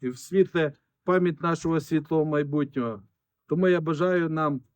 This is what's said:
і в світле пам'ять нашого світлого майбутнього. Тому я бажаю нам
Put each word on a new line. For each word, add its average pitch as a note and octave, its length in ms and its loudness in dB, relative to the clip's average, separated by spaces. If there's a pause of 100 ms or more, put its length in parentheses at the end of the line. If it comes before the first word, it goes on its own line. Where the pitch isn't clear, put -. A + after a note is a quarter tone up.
і B2+ 80 -6
в B2 80 -8
світле F3 560 2 (300)
пам'ять F3+ 380 0
нашого E3 380 0
світлого D#3 460 0
майбутнього. C#3 760 -2 (440)
Тому F3+ 200 2
я F3+ 140 4
бажаю E3 480 0
нам D#3 320 -2 (140)